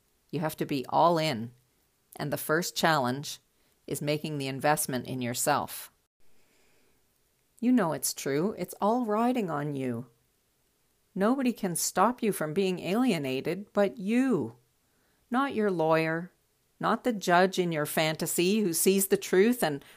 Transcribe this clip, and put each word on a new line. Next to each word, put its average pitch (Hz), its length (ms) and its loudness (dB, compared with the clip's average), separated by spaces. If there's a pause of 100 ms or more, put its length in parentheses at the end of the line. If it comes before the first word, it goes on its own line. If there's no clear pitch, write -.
(300)
You 143 100 -4
have 156 160 -4
to - 80 -4
be 143 240 -4
all 165 300 4
in. 123 320 -2 (640)
And 147 160 -6
the 139 60 -2
first 160 400 -2
challenge 143 640 0 (460)
is - 160 -6
making 151 340 -4
the 139 100 -4
investment 135 600 -2
in 127 160 -6
yourself. 123 680 -4 (1700)
You 233 140 2
know 185 220 4
it's - 180 -4
true. 156 460 -2
It's - 240 -8
all 233 240 0
riding 220 440 0
on 147 240 -4
you. 127 320 -4 (1080)
Nobody 240 400 0
can 180 200 -4
stop 208 480 0
you 214 80 2
from 156 220 -4
being 185 280 0
alienated 170 920 -2
but 202 240 0
you. 214 600 0 (760)
Not 269 240 -2
your 208 160 2
lawyer, 160 640 0 (460)
not 185 260 0
the 254 100 0
judge 185 440 4
in 175 140 0
your 151 140 -2
fantasy 170 720 0
who 180 140 0
sees 190 320 4
the 202 100 2
truth 202 460 4
and 147 200 -2 (140)